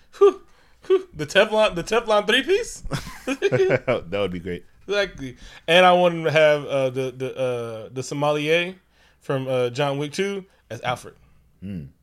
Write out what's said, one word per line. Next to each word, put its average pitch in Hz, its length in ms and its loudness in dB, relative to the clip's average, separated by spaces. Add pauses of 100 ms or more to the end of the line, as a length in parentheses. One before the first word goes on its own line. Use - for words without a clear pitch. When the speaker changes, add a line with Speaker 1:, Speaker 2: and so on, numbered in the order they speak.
(180)
Speaker 1:
Whew, 381 240 4 (440)
whew. 370 280 0
The 156 100 -8
Teflon, 214 520 2
the 165 60 -4
Teflon 214 440 0
three 240 160 2
piece? 392 440 -2
<laughs> 1017 260 -8
Speaker 2:
<laughs> - 140 -18
That 277 840 0
would 98 200 -2
be 90 60 -8
great. 87 280 -10 (200)
Speaker 1:
Exactly. 185 520 -6 (280)
And 180 200 6
I 180 60 8
want 180 220 4
him 165 100 -4
to 156 60 2
have, 151 360 4
uh, 135 240 0
the, 131 260 -4
the, 131 220 -8
uh, 117 520 -6
the 127 120 -8
sommelier 151 720 -2 (460)
from, 131 280 -4
uh, 123 220 0
John 139 260 -2
Wick 143 160 -6
two 196 320 -4 (240)
as - 140 -10
Alfred. 120 320 -6 (480)
Speaker 2:
Hmm. 92 220 -10 (180)